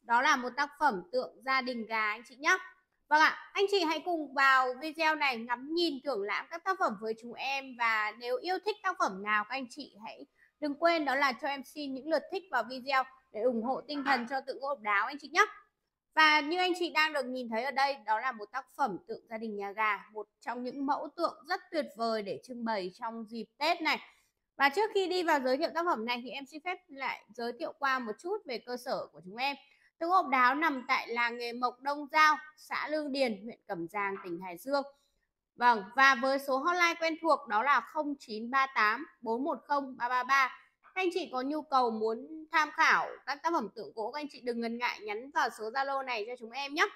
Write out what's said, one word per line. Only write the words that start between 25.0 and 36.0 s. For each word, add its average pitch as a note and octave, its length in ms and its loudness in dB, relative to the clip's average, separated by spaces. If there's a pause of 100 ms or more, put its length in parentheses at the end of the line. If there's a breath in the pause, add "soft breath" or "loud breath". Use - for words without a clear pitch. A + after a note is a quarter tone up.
đi F4+ 160 0
vào D#4 180 4
giới B3+ 160 2
thiệu D#4 180 0
tác E4+ 100 -2
phẩm C4+ 200 0
này B3 200 -2
thì B3 60 -12
em C4+ 160 -10
xin D#4 180 -16
phép F#4 140 -6 (100)
lại C4 360 -8 (100)
giới A#3 240 -6
thiệu E4 200 -6
qua C4 200 0
một A3+ 200 -4
chút G4+ 280 -4
về A#3+ 200 -6
cơ B3 100 -6
sở A#3+ 360 -4
của D3 120 -20
chúng F#3+ 120 -14
em. C4+ 200 -4 (420 soft breath)
Tượng E4 120 -2
gỗ F#4 120 6
độc C4+ 80 -4
đáo B3+ 240 6
nằm C#4+ 340 0
tại C4 200 0
làng A#3+ 300 -2
nghề A#3+ 140 -6
Mộc B3 280 -4
Đông C#4+ 320 -4
Giao, D#4 240 6 (200)
xã - 320 -6
Lương D4 240 -2
Điền, A#3 320 0
huyện A#3 220 -12
Cẩm E3+ 220 -6
Giàng, G3 260 -2 (100)
tỉnh F3+ 160 -6
Hải F3+ 180 -10
Dương. C4+ 240 -2 (760 soft breath)
Vâng, A#3 260 4 (140)
và C4+ 260 8